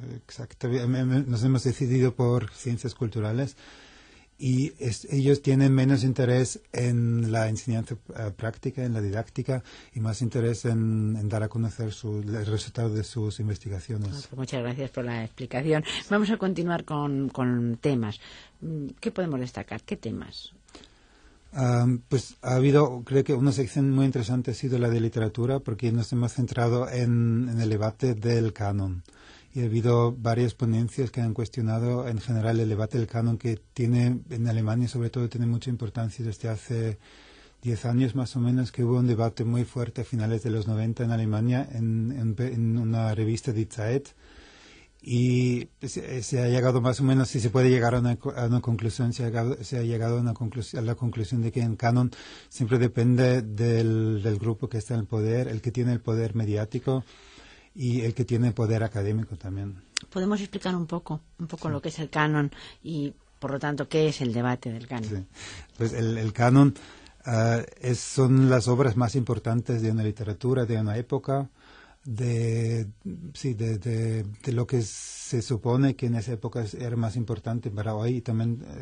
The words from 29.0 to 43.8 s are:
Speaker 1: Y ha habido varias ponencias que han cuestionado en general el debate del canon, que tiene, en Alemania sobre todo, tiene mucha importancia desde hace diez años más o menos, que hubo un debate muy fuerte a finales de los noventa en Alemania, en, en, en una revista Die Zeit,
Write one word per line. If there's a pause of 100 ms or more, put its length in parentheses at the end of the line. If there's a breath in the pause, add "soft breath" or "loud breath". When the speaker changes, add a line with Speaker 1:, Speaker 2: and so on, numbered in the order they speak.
Speaker 1:
Y
ha
habido
varias
ponencias
que
han
cuestionado
en
general
el
debate
del
canon,
que (120)
tiene, (100)
en
Alemania
sobre
todo,
tiene
mucha
importancia
desde
hace (640 loud breath)
diez
años
más
o
menos,
que
hubo
un
debate
muy
fuerte
a
finales
de
los
noventa
en
Alemania,
en,
en,
en
una
revista
Die
Zeit, (920 loud breath)